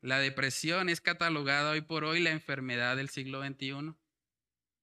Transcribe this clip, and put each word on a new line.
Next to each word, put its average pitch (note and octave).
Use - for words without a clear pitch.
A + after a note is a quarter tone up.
La C3
depresión C#3
es E3
catalogada D3+
hoy D#3
por D#3
hoy D#3+
la E3
enfermedad C3
del C3+
siglo C3+
veintiuno. C#3